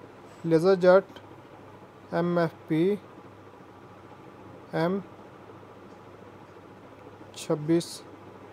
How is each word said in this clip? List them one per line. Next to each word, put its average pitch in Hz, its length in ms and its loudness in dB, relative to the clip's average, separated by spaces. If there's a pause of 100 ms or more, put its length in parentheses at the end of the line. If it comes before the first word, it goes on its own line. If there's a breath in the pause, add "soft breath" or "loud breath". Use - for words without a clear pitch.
(440)
Laser 165 340 6
Jet 185 420 8 (960)
एमएफ़पी 170 680 2 (1900)
एम 180 260 2 (2250)
छब्बीस 160 500 0 (640)